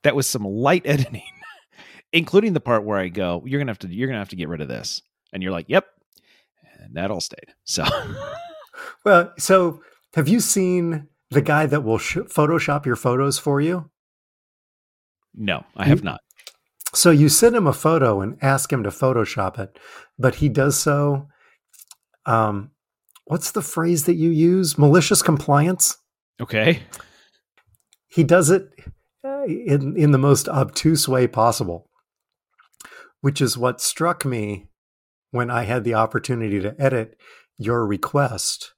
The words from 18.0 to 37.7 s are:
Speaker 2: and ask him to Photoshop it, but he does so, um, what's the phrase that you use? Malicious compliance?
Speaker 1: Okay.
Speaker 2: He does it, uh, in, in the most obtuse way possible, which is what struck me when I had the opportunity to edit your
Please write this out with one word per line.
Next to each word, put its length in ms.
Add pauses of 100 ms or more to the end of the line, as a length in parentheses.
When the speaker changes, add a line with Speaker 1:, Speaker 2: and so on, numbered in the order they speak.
Speaker 2:
and 220
ask 300
him 100
to 80
Photoshop 680
it, 200 (400)
but 180
he 120
does 300
so, 500 (1000)
um, 440 (540)
what's 280
the 100
phrase 420
that 120
you 140
use? 480
Malicious 440
compliance? 760 (440)
Speaker 1:
Okay. 420 (1300)
Speaker 2:
He 160
does 260
it, 180 (560)
uh, 200
in, 520
in 160
the 60
most 300
obtuse 600
way 180
possible, 640 (1300)
which 200
is 180
what 220
struck 440
me 440 (600)
when 200
I 140
had 200
the 100
opportunity 680
to 200
edit 380 (400)
your 280